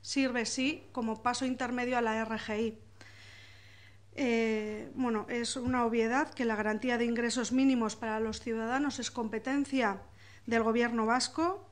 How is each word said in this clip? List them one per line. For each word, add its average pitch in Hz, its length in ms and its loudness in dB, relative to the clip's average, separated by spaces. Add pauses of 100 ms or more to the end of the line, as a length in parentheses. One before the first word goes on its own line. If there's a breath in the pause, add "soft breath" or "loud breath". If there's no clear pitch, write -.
Sirve, 247 440 0
sí, 269 460 -2
como 220 300 -4
paso 240 240 0
intermedio 247 520 0
a 240 40 2
la 220 160 2
R 220 200 -2
G 214 220 -4
I. 220 200 -2 (1400 loud breath)
Eh, 220 800 0
bueno, 233 340 0
es 233 260 -2
una 247 300 0
obviedad 233 480 2
que 247 120 -2
la 220 100 2
garantía 214 420 0
de 233 80 2
ingresos 233 460 0
mínimos 254 440 4
para 220 240 -2
los 220 220 -2
ciudadanos 240 580 0
es 233 120 -4
competencia 233 920 0 (440 loud breath)
del 226 180 2
Gobierno 226 420 2
vasco 311 680 0